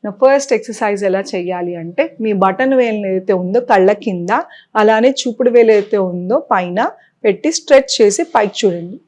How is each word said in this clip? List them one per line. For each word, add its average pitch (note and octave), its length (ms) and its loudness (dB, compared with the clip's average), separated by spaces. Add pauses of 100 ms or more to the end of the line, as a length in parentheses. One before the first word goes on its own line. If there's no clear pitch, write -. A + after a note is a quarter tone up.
నా G#3 60 -6 (100)
ఫస్ట్ C#4 320 2
ఎక్సర్‌సైజ్ G#3+ 520 -4
ఎలా F#3+ 160 0
చేయాలి F3+ 560 -6
అంటే, F3 440 -6
మీ A3 120 -2
బటన్ G3 420 0
వేలు A3 320 0
ఏదైతే F#3+ 260 -2
ఉందో F#3 280 0
కళ్ళ G3+ 320 2
కింద, F#3+ 400 -4 (480)
అలానే A3 300 4 (100)
చూపుడు A#3+ 300 -2
వేలు A3+ 220 6
ఏదైతే G#3 260 0
ఉందో F3+ 380 -4 (140)
పైన F3+ 280 -2 (460)
పెట్టి G#3+ 280 -2
స్ట్రెచ్ C4+ 440 2
చేసి G#3+ 280 2 (100)
పైకి G#3 260 0
చూడండి. F3 480 -2